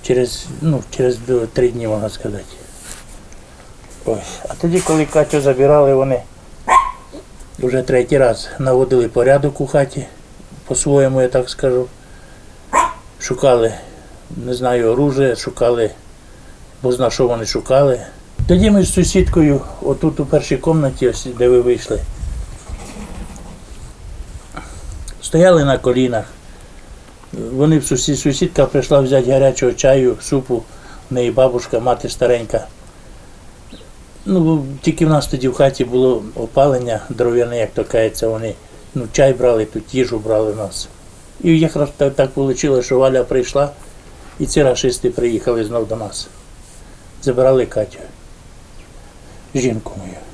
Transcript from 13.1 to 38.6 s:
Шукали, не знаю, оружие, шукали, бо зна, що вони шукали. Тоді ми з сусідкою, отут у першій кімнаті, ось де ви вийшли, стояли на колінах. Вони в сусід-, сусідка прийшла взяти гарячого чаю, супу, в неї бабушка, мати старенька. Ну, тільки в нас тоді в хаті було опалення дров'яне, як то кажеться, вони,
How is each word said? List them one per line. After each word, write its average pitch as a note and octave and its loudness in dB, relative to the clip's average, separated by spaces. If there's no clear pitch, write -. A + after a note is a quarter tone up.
Шукали, B2 2
не B2+ -4
знаю, B2 0
оружие, C3+ 2
шукали, A#2 0
бо B2+ 2
зна, B2 0
що B2 2
вони A#2 -2
шукали. C3 2
Тоді G3 4
ми G3 6
з - 0
сусідкою, D#3+ 2
отут C#3 -2
у C#3+ -2
першій C#3 0
кімнаті, C3+ 0
ось - -6
де B2 4
ви B2 6
вийшли, A#2 -2
стояли E3 6
на C3+ 2
колінах. B2 0
Вони D3 4
в - -4
сусід-, C#3 -2
сусідка D3 0
прийшла C#3 2
взяти C3 2
гарячого C3+ 2
чаю, B2+ 2
супу, B2+ -2
в C3 -6
неї B2 0
бабушка, B2 0
мати B2 -2
старенька. A#2+ -2
Ну, D#3+ 2
тільки D#3+ 0
в D#3 2
нас D3 2
тоді C3 -2
в B2 0
хаті C3+ 2
було B2 2
опалення B2 0
дров'яне, A#2+ 0
як G#2+ -2
то A2 -2
кажеться, A2+ 0
вони, A2 -4